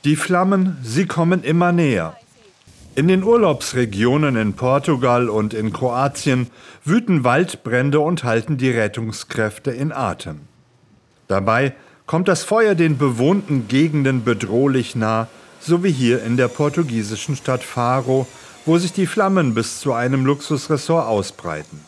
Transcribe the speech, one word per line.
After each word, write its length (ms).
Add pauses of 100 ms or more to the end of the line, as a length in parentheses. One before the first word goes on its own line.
Die 120
Flammen, 640
sie 220
kommen 400
immer 260
näher. 460 (760)
In 140
den 160
Urlaubsregionen 1120
in 160
Portugal 760
und 240
in 180
Kroatien 760 (360)
wüten 400
Waldbrände 760
und 240
halten 320
die 120
Rettungskräfte 1000
in 220
Atem. 480 (880)
Dabei 440 (320)
kommt 220
das 160
Feuer 320
den 220
bewohnten 720
Gegenden 560
bedrohlich 720
nah, 320 (320)
so 240
wie 60
hier 300
in 140
der 140
portugiesischen 880
Stadt 260
Faro, 640 (380)
wo 120
sich 140
die 160
Flammen 460
bis 260
zu 140
einem 320
Luxusressort 840
ausbreiten. 800